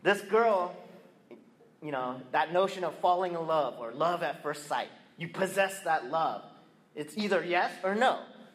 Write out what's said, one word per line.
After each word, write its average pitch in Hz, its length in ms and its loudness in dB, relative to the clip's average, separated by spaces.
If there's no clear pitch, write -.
this 202 200 4
girl, 208 520 4
you 151 80 -8
know, 127 320 -4
that 156 220 2
notion 190 300 2
of 151 160 -2
falling 180 340 2
in 165 120 -4
love 151 320 0
or 117 140 -8
love 170 300 0
at 156 200 -4
first 147 240 -6
sight, 123 220 -4
you 165 100 -8
possess 190 540 0
that 160 280 0
love. 147 320 0
It's 147 240 -8
either 196 260 2
yes 175 260 0
or 190 100 2
no 220 260 2